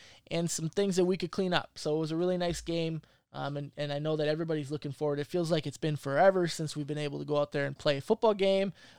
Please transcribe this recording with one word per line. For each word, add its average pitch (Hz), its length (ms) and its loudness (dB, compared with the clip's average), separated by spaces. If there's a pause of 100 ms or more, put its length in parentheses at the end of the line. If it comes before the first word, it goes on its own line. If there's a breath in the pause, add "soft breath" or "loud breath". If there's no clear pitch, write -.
(320 loud breath)
and 170 180 0
some 160 200 -4
things 202 260 0
that 180 100 4
we 185 120 2
could 170 140 -4
clean 185 220 0
up. - 220 0
So 151 200 -2
it 160 40 2
was 156 120 -2
a 160 40 -2
really 180 220 0
nice 175 240 -2
game. 165 400 -2 (320 soft breath)
Um, 143 240 -6
and, 143 200 -8
and 147 140 -4
I 143 80 -4
know 156 160 -2
that 151 120 0
everybody's 156 440 -2
looking 147 200 -4
forward. 143 280 -2
It 147 80 -6
feels 170 240 0
like 156 160 2
it's 139 100 -8
been 151 180 -2
forever 175 520 4
since 160 280 -4
we've 147 120 -4
been 147 100 -4
able 147 220 -4
to 147 60 -8
go 147 120 0
out 147 140 0
there 143 140 0
and 139 120 -6
play 147 200 2
a 139 40 -4
football 220 320 4
game. 196 400 2 (260 loud breath)